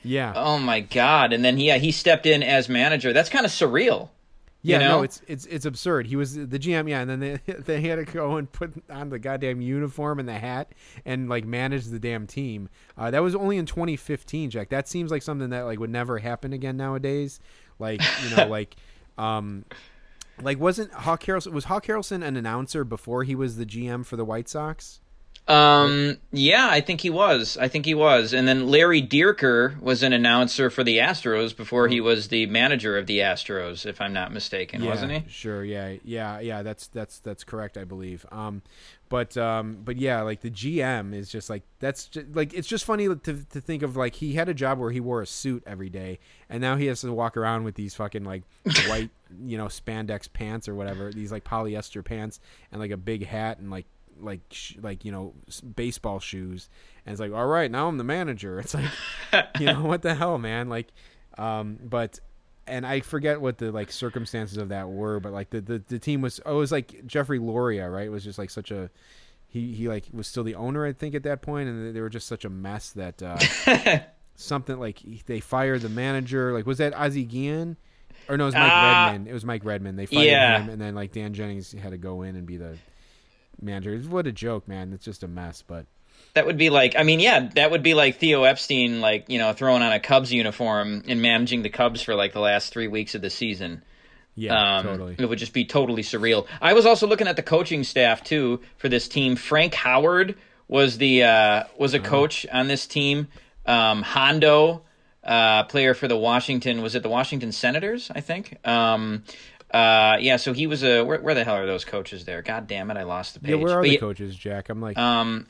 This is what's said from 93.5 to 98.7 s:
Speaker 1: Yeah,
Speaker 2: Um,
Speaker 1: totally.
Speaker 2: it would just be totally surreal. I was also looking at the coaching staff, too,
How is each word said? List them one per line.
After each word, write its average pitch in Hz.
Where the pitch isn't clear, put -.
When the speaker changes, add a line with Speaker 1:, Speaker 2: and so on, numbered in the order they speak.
Speaker 1:
Yeah, 107
Speaker 2:
Um, 95
Speaker 1:
totally. 92
Speaker 2:
it 127
would 113
just 117
be 123
totally 117
surreal. 110
I 170
was 220
also 220
looking 208
at 170
the -
coaching 160
staff, 120
too, 127